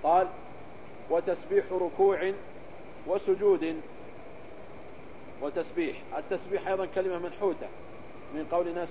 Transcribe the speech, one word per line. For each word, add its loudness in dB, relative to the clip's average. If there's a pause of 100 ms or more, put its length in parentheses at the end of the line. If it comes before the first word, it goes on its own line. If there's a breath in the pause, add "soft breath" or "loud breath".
قال: 8 (800)
"وتسبيح 2
ركوع 4 (760)
وسجود". 4 (1600)
وتسبيح، -2 (200)
التسبيح -2
أيضًا 2
كلمة 0
منحوتة 0 (680)
من -4
قولنا 2